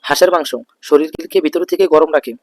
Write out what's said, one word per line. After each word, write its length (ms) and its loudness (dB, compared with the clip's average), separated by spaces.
হাঁসের 300 2
মাংস 160 -2
শরীরকে 580 0
ভিতর 240 -2
থেকে 220 -2
গরম 280 2
রাখে 180 -2